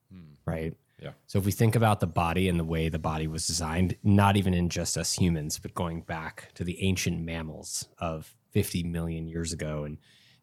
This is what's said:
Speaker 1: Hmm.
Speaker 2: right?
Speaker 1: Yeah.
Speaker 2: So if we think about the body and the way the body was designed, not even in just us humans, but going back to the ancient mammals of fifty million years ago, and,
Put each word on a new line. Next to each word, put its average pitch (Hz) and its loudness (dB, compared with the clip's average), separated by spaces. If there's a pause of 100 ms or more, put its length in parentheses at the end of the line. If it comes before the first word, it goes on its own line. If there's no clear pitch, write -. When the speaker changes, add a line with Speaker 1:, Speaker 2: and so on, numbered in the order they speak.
(120)
Speaker 1:
Hmm. 82 -20 (120)
Speaker 2:
right? 82 -4 (240)
Speaker 1:
Yeah. 73 -12 (160)
Speaker 2:
So - -2
if 92 2
we 101 4
think 113 4
about 110 4
the 90 0
body 87 2
and 85 2
the 82 2
way 82 0
the 80 -2
body 80 -2
was 80 -4
designed, 85 0
not 101 6
even 95 4
in 87 2
just - -4
us 82 -2
humans, 82 0
but - -12
going 85 -4
back - -10
to - -6
the 90 -6
ancient 87 0
mammals 80 -8 (120)
of 80 -6 (140)
fifty 92 0
million 82 -4
years 82 -6
ago, 76 -4
and, 76 -8 (440)